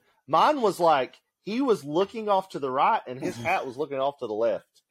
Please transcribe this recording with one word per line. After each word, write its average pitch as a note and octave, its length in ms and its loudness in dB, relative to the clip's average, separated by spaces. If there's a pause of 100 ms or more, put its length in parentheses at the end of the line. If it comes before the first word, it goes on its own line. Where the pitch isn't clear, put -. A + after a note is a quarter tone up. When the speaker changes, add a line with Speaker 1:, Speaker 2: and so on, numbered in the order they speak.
(280)
Speaker 1:
Mine A3+ 340 4
was G3 180 0
like, D3+ 400 2 (260)
he A3 160 -4
was G#3 220 0
looking G3 460 -2
off F#3+ 200 0
to E3 100 -10
the C3+ 100 -4
right E3 380 2
and B2+ 120 -10
his E3+ 160 -6
Speaker 2:
<laughs> - 20 -14
Speaker 1:
hat D#3+ 280 -2
was B2 100 -10
looking C#3 240 -6
off C#3 200 -2
to B2 80 -6
the G#2+ 80 -6
left. G#2+ 300 0 (260)